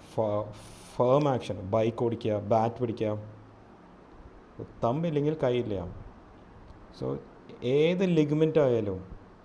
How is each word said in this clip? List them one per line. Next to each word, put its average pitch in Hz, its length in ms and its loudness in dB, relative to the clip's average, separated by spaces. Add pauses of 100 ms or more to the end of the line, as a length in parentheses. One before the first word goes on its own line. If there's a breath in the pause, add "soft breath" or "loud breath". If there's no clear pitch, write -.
(140)
ഫ-, 107 320 -2 (500)
ഫേം 127 280 4 (120)
ആക്ഷൻ, 107 220 -4 (180)
ബൈക്ക് 113 300 2
ഓടിക്കുക, 117 300 0 (180)
ബാറ്റ് 113 280 2
പിടിക്കുക. 110 300 -2 (1700)
തമ്പ് 135 260 0
ഇല്ലെങ്കിൽ 147 240 0 (120)
കൈയില്ല. 120 320 0 (1200)
So, 131 60 -6 (720)
ഏത് 180 260 2 (140)
ലിഗമെന്റ് 156 480 2
ആയാലും 107 340 0 (440)